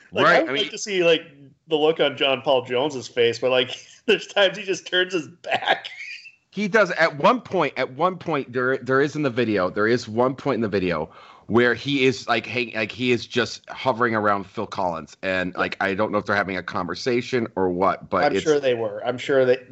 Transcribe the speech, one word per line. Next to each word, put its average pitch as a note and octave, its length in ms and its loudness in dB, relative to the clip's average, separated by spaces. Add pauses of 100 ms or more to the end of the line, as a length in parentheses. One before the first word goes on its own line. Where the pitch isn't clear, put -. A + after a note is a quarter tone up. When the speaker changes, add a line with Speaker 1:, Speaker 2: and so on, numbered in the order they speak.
(120)
Speaker 1:
Like, F#3 140 2
Speaker 2:
Right. E3+ 120 6
Speaker 1:
I C#4 40 6
would E4 80 0
Speaker 2:
I C4 40 -4
Speaker 1:
like C#4 80 0
Speaker 2:
mean - 100 -4
Speaker 1:
to G#3+ 60 -10
see, F#3+ 260 0
like, E3 200 4 (440)
the D#3 80 0
look D3+ 240 4
on C#3+ 160 2
John C3+ 260 0
Paul C3 220 2
Jones's B2 460 -2
face, A#2 300 2
but, B2+ 120 0
like, B2+ 200 2 (200)
<laughs> - 140 -20
there's F#3+ 220 2
times G3+ 300 2
he G#3 60 -10
just F#3 240 -6
turns F#3 260 0
his D3+ 140 -4
back. - 640 -2
<laughs> - 40 -18 (540)
Speaker 2:
He G#3 160 -2
does F#3+ 240 4
at D#3 280 0
one A3 220 4
point, D#3 360 -2
at B2+ 160 -2
one E3+ 240 -2
point C#3 340 -4
there, B2+ 280 0
there C3 220 2
is D3 140 0
in D3+ 60 -4
the C#3 80 0
video, G#2+ 400 0
there G#2 180 0
is A#2 220 0
one B2 260 2
point C3 200 -2
in A2 60 -2
the A2 60 0
video F2+ 400 -2 (380)
where A#2+ 300 4
he C3+ 300 0
is, B2+ 220 0
like, A2+ 200 -2
hang-, A2+ 260 -6
like, A2 180 -4
he B2 200 -2
is A2+ 160 0
just - 420 -4
hovering A#2 460 -2
around G#2 300 0
Phil G2+ 200 -8
Collins, E2+ 560 -6
and, F#2 340 -2
like, F#2 240 -4
I G2 140 0
don't G2 180 -2
know G#2 60 -2
if G2 80 -2
they're G#2 100 0
having F#2+ 220 -2
a F2+ 60 -6
conversation A2+ 920 -4
or F#2+ 140 0
what, F2+ 400 0
but C3+ 160 2
Speaker 1:
I'm D3 100 2
Speaker 2:
it's F#3+ 80 -2
Speaker 1:
sure D3 160 2
they C3 140 0
were. G#2+ 320 -4
I'm B2 140 -4
sure C3 260 2
that B2 260 2